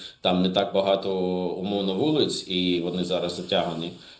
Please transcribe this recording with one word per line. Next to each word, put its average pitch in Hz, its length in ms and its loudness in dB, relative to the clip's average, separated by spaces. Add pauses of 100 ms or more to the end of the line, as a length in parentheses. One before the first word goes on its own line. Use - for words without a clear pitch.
(220)
там 90 200 2
не 92 80 4
так 92 240 0
багато, 98 440 2 (300)
умовно, 95 460 -2
вулиць, 139 540 0
і 90 340 0
вони 87 220 -2
зараз 87 320 -2
затягнені, 85 560 -2 (280)